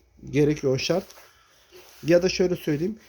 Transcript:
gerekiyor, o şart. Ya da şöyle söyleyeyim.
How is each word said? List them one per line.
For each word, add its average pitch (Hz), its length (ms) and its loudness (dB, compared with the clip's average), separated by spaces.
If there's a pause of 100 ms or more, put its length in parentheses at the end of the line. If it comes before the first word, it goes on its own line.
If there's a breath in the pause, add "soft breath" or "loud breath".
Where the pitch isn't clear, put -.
(300)
gerekiyor, 143 440 2
o 131 40 -2
şart. 175 260 -2 (1000 loud breath)
Ya 170 160 6
da 185 60 0
şöyle 180 280 0
söyleyeyim. 170 420 -4 (100)